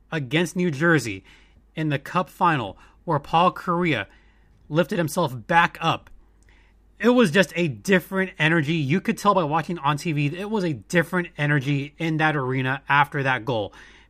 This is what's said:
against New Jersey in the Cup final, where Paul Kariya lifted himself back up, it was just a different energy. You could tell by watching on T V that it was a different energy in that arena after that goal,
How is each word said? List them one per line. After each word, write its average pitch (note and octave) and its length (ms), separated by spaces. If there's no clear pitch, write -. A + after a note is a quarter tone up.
against D#3 460
New F3+ 140
Jersey C3 540
in D#3 140
the C#3 80
Cup F3+ 320
final, C#3+ 480
where D#3 140
Paul E3+ 340
Kariya E3+ 540
lifted E3+ 280
himself D3 480
back E3+ 340
up, D#3 280
it G#3+ 120
was B3 200
just F3+ 240
a E3+ 140
different F#3 720
energy. D#3 360
You D#3+ 260
could - 180
tell G#3 160
by F#3 100
watching D#3 340
on D3 200
T E3 140
V D3 160
that F3 120
it G#3 100
was G#3+ 140
a E3 80
different F3 640
energy D3 640
in E3 180
that D#3 180
arena C3 540
after C#3+ 340
that B2+ 220
goal, A2 300